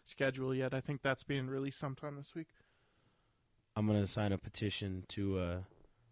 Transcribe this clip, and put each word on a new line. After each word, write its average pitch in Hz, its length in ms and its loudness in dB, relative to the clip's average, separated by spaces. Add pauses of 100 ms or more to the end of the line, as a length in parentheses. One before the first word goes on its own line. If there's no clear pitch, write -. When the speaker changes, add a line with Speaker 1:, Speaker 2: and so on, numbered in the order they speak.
Speaker 1:
schedule 131 520 0
yet. 131 180 2
I 131 80 0
think 143 220 -2
that's 135 200 2
being 139 240 0
released 135 300 -2
sometime 143 380 -6
this 143 180 -14
week. 160 140 -8 (1300)
Speaker 2:
I'm 107 100 2
gonna 104 220 6
sign 104 260 0
a 92 60 0
petition 98 720 -4
to, 98 280 0
uh, 90 240 0 (500)